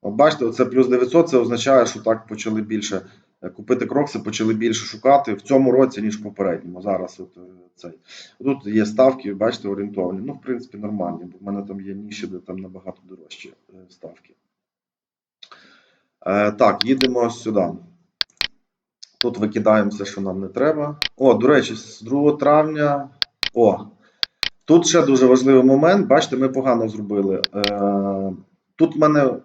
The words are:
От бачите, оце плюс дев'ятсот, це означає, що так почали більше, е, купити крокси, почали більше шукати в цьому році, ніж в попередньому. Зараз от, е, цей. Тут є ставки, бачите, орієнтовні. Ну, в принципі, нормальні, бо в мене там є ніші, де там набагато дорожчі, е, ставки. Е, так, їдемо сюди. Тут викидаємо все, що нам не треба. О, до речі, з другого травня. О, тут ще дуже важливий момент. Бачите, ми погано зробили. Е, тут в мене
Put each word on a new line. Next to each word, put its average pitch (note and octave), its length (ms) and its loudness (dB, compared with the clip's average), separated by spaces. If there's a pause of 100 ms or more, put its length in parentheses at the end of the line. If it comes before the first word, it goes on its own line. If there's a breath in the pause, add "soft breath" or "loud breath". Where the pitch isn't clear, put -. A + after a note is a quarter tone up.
От G#2 120 -8
бачите, C#3+ 320 2
оце A#2+ 200 0
плюс B2+ 220 2
дев'ятсот, B2 420 2
це C3+ 80 2
означає, A#2+ 480 4
що A2 140 -8
так A2+ 280 -2
почали A2 340 -6
більше, G#2 400 -6 (400 soft breath)
е, F2+ 80 -12
купити A#2+ 360 -4
крокси, C#3+ 340 -4
почали A2 340 -2
більше A2+ 320 -2
шукати C3 480 2
в G2 80 -10
цьому C3+ 300 4
році, B2+ 300 2
ніж G#2+ 180 -4
в - 40 -14
попередньому. F2+ 580 -6
Зараз F#2 380 -6
от, F2+ 180 -18
е, F2+ 40 -20 (340)
цей. E2+ 160 -18 (480 loud breath)
Тут C3 260 -4
є G#2+ 200 2
ставки, A#2 480 2
бачите, G#2 340 -4
орієнтовні. F#2+ 580 -6
Ну, C#3+ 80 -10
в - 80 -16
принципі, A#2+ 360 -10
нормальні, F#2 460 -8
бо F2+ 140 -20
в G2 60 -20
мене G2+ 240 -8
там G2 140 -12
є G2 120 -14
ніші, G#2 340 -12
де F#2 120 -12
там F#2 180 -14
набагато F#2+ 460 -16
дорожчі, F#2 500 -20 (160)
е, - 40 -20 (160)
ставки. - 460 -20 (1900 soft breath)
Е, G#2 260 0
так, A2+ 340 2
їдемо B2 440 0
сюди. G#2 380 -2 (1500)
Тут A#2+ 160 -4
викидаємо G#2+ 520 0
все, G2 160 -10
що G2 160 -10
нам F#2+ 180 -6
не F#2+ 80 -8
треба. D3 520 -4 (180)
О, B2+ 160 6
до A2 140 2
речі, B2+ 280 2
з - 260 -18
другого C#3+ 300 0
травня. D3 800 0 (440)
О, G#2+ 320 2 (800 loud breath)
тут E3+ 220 6
ще E3+ 140 4
дуже C3+ 240 2
важливий B2+ 380 6
момент. D#3 440 4
Бачите, C#3 300 2
ми C3 120 0
погано B2+ 400 -2
зробили. G2+ 520 -2 (140)
Е, G2+ 760 -2 (420)
тут D#3 200 0
в D3 40 -6
мене D3+ 220 4 (240)